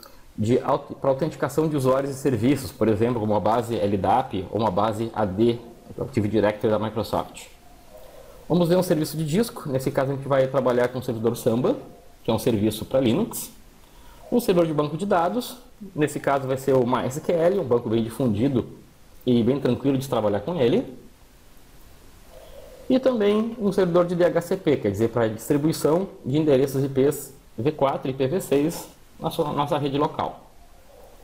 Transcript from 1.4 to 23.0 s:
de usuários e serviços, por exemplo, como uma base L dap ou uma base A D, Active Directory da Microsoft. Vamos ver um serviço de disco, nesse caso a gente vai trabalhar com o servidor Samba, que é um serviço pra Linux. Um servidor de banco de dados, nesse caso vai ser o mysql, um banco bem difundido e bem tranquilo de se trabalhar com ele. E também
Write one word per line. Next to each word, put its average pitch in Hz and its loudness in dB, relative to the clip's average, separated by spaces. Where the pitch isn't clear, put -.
de 151 -2
usuários 135 0
e 135 -10
serviços, 127 0
por 110 0
exemplo, 113 2
como 107 0
uma 107 2
base 113 0
L 101 0
dap 95 0
ou 101 -2
uma 110 0
base 107 -2
A 107 0
D, 113 2
Active - -2
Directory 107 2
da 107 2
Microsoft. 107 -4
Vamos 170 2
ver 170 2
um 185 4
serviço 156 0
de 160 -4
disco, 165 -2
nesse 131 -2
caso 135 0
a 139 -4
gente 135 -8
vai 135 4
trabalhar 123 2
com 127 -8
o 117 -6
servidor 113 -2
Samba, 135 2
que - -2
é 113 2
um 107 0
serviço 107 0
pra 131 0
Linux. 139 0
Um 247 4
servidor 175 2
de 156 -4
banco 151 -2
de 185 -6
dados, 202 -2
nesse 147 -2
caso 139 0
vai 131 -2
ser 135 0
o 127 4
mysql, 156 0
um 170 -2
banco 120 0
bem 113 0
difundido 117 0
e 120 4
bem 131 2
tranquilo 135 0
de 131 -4
se - -10
trabalhar 104 0
com 175 -6
ele. 143 2
E 254 4
também 226 2